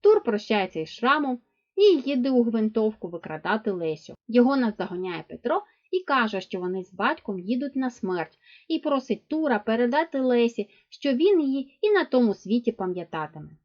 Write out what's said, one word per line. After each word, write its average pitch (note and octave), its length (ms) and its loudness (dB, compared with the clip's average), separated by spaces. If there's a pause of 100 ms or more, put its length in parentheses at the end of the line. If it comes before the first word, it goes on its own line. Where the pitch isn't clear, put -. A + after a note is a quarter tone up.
Тур G#4 220 6
прощається G#3 560 -2
із D#3+ 100 -6
Шрамом C4 500 0 (360)
і F4 340 6
їде C4 200 0
у B3 140 4
Гвинтовку A3 640 0
викрадати F3 640 -6
Лесю. D#3+ 440 -6 (120)
Його B3 300 4
наздоганяє F#3 720 -4
Петро D4+ 340 -4 (280)
і F4+ 80 -2
каже, A3+ 420 -2
що F#3 180 -8
вони F3+ 240 -4
з F#3 100 -20
батьком G#3+ 460 -4
їдуть B3 360 -4
на C4 140 -2
смерть, F3+ 500 -6 (280)
і D#4+ 120 -2
просить C4+ 480 -4
Тура D4+ 320 0
передати B3 600 0
Лесі, A#3+ 500 0 (200)
що - 240 -2
він E4+ 280 4
її C4+ 400 -4
і G#4+ 100 2
на F#4 140 2
тому A#3+ 280 2
світі A#3 380 -2
пам'ятатиме. E3 800 -8 (160)